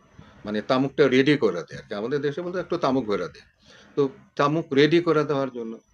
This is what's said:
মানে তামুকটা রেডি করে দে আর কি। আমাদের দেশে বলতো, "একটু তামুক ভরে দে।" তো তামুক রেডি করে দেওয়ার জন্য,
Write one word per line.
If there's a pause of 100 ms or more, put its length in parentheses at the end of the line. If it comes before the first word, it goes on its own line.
(460)
মানে
তামুকটা
রেডি
করে
দে
আর
কি।
আমাদের
দেশে
বলতো,
"একটু
তামুক
ভরে
দে।" (540)
তো (260)
তামুক
রেডি
করে
দেওয়ার
জন্য, (140)